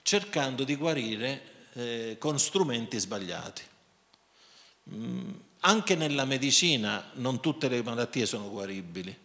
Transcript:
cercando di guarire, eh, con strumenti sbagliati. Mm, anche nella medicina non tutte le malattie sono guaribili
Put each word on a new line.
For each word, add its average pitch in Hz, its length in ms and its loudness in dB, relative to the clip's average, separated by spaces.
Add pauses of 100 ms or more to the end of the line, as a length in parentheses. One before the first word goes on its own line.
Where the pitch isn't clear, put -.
cercando 139 640 2
di 143 100 0
guarire, 135 640 0 (320)
eh, 117 460 -4
con 151 180 0
strumenti 120 640 2
sbagliati. 95 600 -6 (1300)
Mm, 120 380 -6 (320)
anche 196 340 6
nella 147 300 0
medicina 131 880 2
non 127 260 0
tutte 147 300 0
le 123 120 2
malattie 117 440 0
sono 104 240 -4
guaribili 95 760 -8